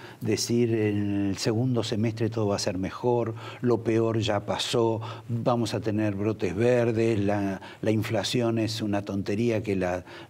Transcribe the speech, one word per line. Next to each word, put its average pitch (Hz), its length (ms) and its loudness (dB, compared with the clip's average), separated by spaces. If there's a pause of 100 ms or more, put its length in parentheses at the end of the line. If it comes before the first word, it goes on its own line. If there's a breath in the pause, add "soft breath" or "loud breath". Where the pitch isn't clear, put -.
(200 loud breath)
decir, 117 520 2
"En 104 580 2
el 95 80 -4
segundo 120 440 2
semestre 110 480 0
todo 113 160 0
va 101 80 2
a 95 60 -2
ser 95 180 -2
mejor, 113 560 0 (280 loud breath)
lo 117 200 2
peor 113 380 2
ya 107 260 0
pasó, 113 540 0 (280 loud breath)
vamos 117 460 0
a 107 60 -2
tener 107 340 0
brotes 104 400 -2
verdes, 113 640 2
la, 101 420 0 (220 loud breath)
la 110 80 2
inflación 113 720 0
es 110 200 -2
una 101 220 0
tontería 101 640 -2
que 101 100 0
la, 90 300 -2 (260 loud breath)